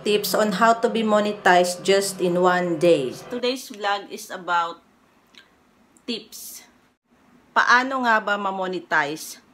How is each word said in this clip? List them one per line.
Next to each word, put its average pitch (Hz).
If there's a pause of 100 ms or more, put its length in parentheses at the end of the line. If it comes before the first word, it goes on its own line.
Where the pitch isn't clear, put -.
tips 208
on 214
how 233
to 208
be 226
monetized 208
just 196
in 180
one 180
day. 151 (160)
Today's 247
vlog 202
is -
about 170 (1200)
tips. - (880)
Paano 254
nga 220
ba 208
ma-monetize 185 (140)